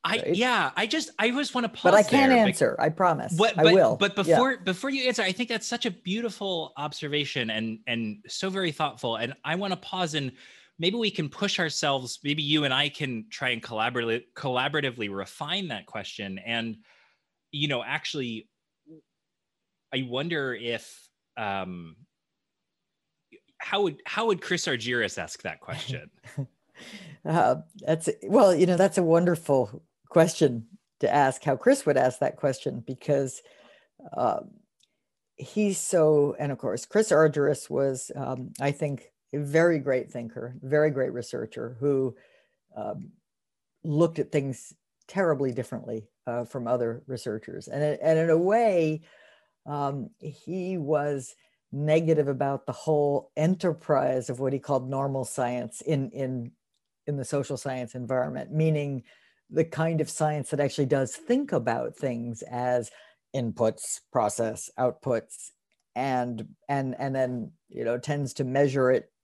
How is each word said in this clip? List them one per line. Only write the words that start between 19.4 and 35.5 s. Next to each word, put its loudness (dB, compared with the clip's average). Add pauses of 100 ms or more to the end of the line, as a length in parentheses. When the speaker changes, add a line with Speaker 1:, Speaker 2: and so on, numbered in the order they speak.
Speaker 1:
I -2
wonder -4
if, -8 (280)
um, -6 (1600)
how -2
would, -2
how -2
would 2
Chris -4
Argyris -2
ask -10
that -8
question? -10 (260)
Speaker 2:
<laughs> -6 (760)
Uh, 4 (200)
that's, 0 (160)
well, 8
you 6
know, 4
that's 4
a 4
wonderful 2 (240)
question 4 (320)
to 2
ask, 2
how 2
Chris 4
would 4
ask 2
that 0
question, -2
because, -2 (720)
uh, 0 (960)
he's -2